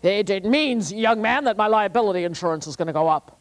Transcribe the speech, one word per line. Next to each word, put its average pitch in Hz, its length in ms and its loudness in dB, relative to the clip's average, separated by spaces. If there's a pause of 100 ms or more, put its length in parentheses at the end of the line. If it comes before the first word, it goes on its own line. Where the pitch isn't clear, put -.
It, 196 280 0
it 196 140 -2
means, 240 480 0
young 220 280 0
man, 240 240 0
that 233 120 0
my 214 100 2
liability 208 580 2
insurance 165 420 -4
is 151 100 -12
gonna 165 160 -4
go 156 160 0
up. 156 320 -2